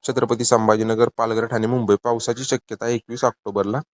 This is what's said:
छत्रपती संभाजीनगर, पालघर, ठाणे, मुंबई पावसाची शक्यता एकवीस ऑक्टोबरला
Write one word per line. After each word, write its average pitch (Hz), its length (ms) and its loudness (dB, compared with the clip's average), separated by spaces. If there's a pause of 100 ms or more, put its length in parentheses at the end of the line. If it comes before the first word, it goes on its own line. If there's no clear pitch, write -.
छत्रपती 120 380 -2
संभाजीनगर, 110 720 2
पालघर, 113 280 0
ठाणे, 113 220 -2
मुंबई 117 360 2
पावसाची 120 400 -2
शक्यता 117 440 -6
एकवीस 120 380 -4
ऑक्टोबरला 104 540 -2 (180)